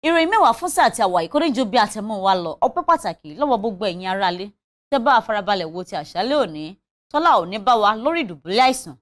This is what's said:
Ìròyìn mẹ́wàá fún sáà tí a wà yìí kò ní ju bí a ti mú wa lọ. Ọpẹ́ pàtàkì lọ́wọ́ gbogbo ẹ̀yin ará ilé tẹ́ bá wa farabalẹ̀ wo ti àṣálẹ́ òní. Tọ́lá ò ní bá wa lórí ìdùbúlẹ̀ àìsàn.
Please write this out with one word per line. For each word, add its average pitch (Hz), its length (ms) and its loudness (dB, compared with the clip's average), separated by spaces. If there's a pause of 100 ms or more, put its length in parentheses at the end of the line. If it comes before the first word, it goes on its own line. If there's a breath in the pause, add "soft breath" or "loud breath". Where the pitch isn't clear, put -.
Ìròyìn 330 260 2
mẹ́wàá 370 220 4
fún 339 160 -4
sáà 285 220 2
tí - 120 -10
a 202 40 2
wà 180 140 2
yìí 160 80 -4
kò 294 120 -2
ní 330 120 2
ju 247 120 0
bí 214 140 0
a 214 80 4
ti 214 140 -10
mú 214 220 -6
wa 190 120 4
lọ. 170 240 -2
Ọpẹ́ 262 260 0
pàtàkì 220 520 0
lọ́wọ́ 262 220 0
gbogbo 202 280 -6
ẹ̀yin 185 220 -6
ará 190 220 0
ilé 180 160 -8 (460)
tẹ́ 269 60 2
bá 254 140 2
wa 233 100 6
farabalẹ̀ 202 440 -2
wo 165 180 -10
ti - 120 -12
àṣálẹ́ 185 400 -4
òní. 160 280 -2 (500)
Tọ́lá 320 180 4
ò 190 160 4
ní 196 100 -8
bá 226 180 2
wa 208 200 4
lórí 311 240 -2
ìdùbúlẹ̀ 185 440 -2
àìsàn. 254 380 -2